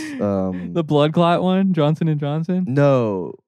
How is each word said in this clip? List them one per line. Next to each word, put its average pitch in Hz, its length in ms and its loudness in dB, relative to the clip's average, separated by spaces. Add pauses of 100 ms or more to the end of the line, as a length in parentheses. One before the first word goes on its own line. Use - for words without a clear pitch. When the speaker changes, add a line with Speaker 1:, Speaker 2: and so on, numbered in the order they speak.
(200)
Speaker 1:
um, 95 540 -4
Speaker 2:
The 170 100 -2
blood 151 280 2
clot 170 300 2
one, 185 320 2
Johnson 156 320 0
and 156 140 0
Johnson? 165 480 -4
Speaker 1:
No. 120 680 2 (140)